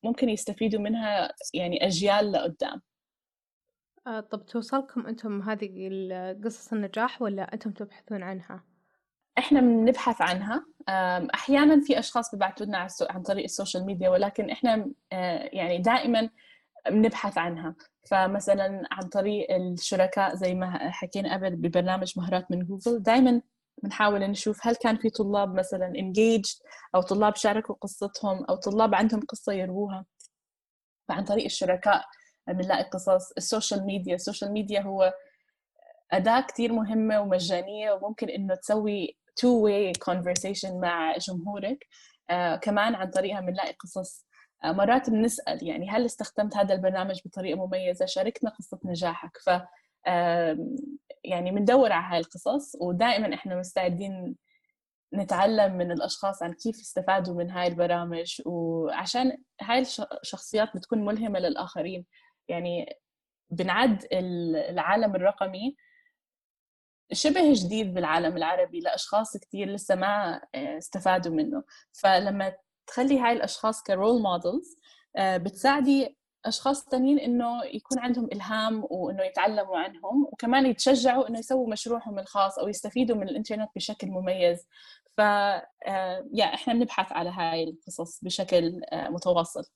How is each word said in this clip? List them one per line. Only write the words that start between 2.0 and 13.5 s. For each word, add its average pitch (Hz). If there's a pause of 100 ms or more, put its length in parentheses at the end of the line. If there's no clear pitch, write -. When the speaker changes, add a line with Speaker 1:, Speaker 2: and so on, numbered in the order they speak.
Speaker 1:
لقدام. - (1300)
Speaker 2:
آه، 220
طب 214
توصلكم 247
أنتم 214
هذه 196
ال-، 190
قصص 226
النجاح 214
ولا 202
أنتم 220
تبحثون 202
عنها؟ 185 (760)
Speaker 1:
إحنا 262
بنبحث 233
عنها. 196 (240)
آم، 185
أحيانا 285
في 285
أشخاص 233
بيبعتوا 196
لنا 196
على 180
السو-، -
عن 185
طريق 196
السوشيال 185